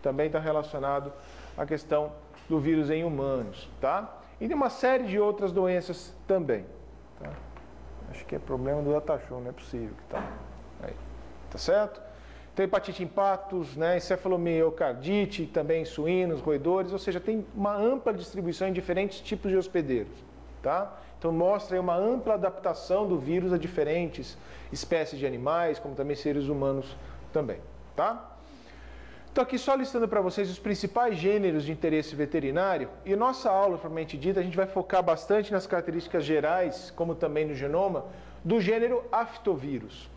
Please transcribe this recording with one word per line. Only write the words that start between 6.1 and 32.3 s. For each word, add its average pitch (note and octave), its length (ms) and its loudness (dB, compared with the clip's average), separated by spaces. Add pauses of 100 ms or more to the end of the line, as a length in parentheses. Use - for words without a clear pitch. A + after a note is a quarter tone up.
também, C#3 380 2 (540)
tá? D3 120 -12 (800)
Acho - 140 -12
que C#3+ 100 -6
é C#3+ 40 -4
problema C3+ 420 -2
do C#3+ 100 2
datashow, D3+ 480 0
não B2 100 -8
é C3 40 -10
possível A2+ 440 -8
que - 120 -18
tá. - 140 -4 (600)
Aí, - 100 -8 (560)
tá - 80 -10
certo? G3+ 440 2 (540)
Tem F#3+ 100 2
hepatite F#3+ 360 -2
em E3+ 60 -4
patos, F#3 680 0
né, E3+ 200 4
encefalomiocardite, E3+ 1500 2
também D#3+ 360 2
em - 20 -4
suínos, E3 560 0
roedores, E3+ 500 2
ou G3 80 -4
seja, F3+ 200 -2
tem A3 260 -2 (100)
uma G3+ 200 0
ampla A#3 380 2
distribuição F3+ 540 -2
em F#3+ 60 0
diferentes F#3 480 -2
tipos G3+ 280 -4
de F#3+ 80 4
hospedeiros, C#3+ 560 0 (480)
tá? F3+ 360 0 (200)
Então E3 140 0
mostra F3+ 440 4
aí F#3 40 4
uma F3+ 160 2
ampla A3 380 2
adaptação F#3+ 760 2
do F3+ 100 2
vírus F3 360 2
a F3 40 4
diferentes D#3+ 800 -2 (360)
espécies D#3 480 -2
de C#3 80 -2
animais, D3 500 2
como C#3+ 160 -8
também C#3 220 -2
seres C#3+ 320 0
humanos C#3 500 0 (340)
também, C#3 280 0 (360)
tá? A3 320 0 (1040)
Então C4 120 2
aqui B3+ 140 -2
só C4+ 180 4
listando B3 340 2
pra G#3+ 100 4
vocês F#3 300 2
os F3+ 100 -8
principais G#3 560 2
gêneros F3+ 480 4
de D3 80 -4
interesse D#3 440 2
veterinário, D3 760 0 (160)